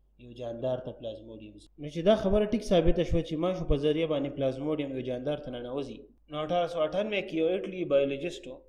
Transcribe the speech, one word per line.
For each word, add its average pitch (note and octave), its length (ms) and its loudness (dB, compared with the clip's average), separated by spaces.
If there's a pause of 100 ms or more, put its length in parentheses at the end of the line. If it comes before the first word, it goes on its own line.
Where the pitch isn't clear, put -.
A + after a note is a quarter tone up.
(200)
یو B2 140 -20
جاندار A#2+ 460 -4
ته B2 120 -10
پلازموډیم G#2+ 640 -12
ځي. - 200 -20
نو D3 120 -12
چې E3 140 -6
دا G#3 140 6
خبره G#3 300 2
ټیک G#3+ 180 0
ثابته E3+ 400 6
شوه E3 180 4
چې D#3+ 140 -4
ماشو F3 320 -2
په D3+ 100 4
ذریعه D3+ 300 2
باندې C#3+ 300 0
پلازموډیم C#3 540 -2
یو C3 180 -4
جاندار B2+ 280 -4
ته C#3 140 -10
ننوځي، B2 480 -6 (280)
نو D3+ 100 -10
اټھارہ E3+ 300 2
سو E3+ 140 -2
اٹھانوے G3 400 0
کې - 140 -6
یو D#3+ 120 2
ایټلي F#3 380 -2
بایولوژیسټ C#3 600 0
و، B2+ 100 -14 (140)